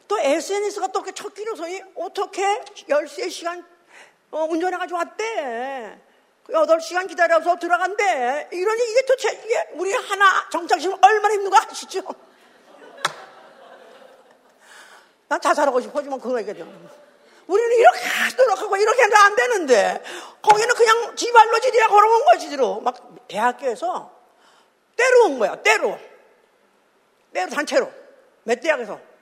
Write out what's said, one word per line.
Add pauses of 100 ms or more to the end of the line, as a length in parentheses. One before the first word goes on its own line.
또
에스엔에스가
또
이렇게
첫
기능성이 (140)
어떻게 (260)
열세
시간, (680)
어,
운전해가지고
왔대. (460)
그
여덟
시간
기다려서
들어간대.
이러니
이게
도대체
이게
우리
하나
정착시키면
얼마나
힘든
거
아시죠? (3250)
난
자살하고
싶어,
하지만
그거
얘기하죠. (840)
우리는
이렇게 (380)
노력하고
이렇게
해도
안
되는데, (400)
거기는
그냥
지발로
지리야
걸어온
거지,
지로.
막 (320)
대학교에서 (840)
때로
온
거야,
때로. (1400)
때로,
단체로. (520)
몇
대학에서. (220)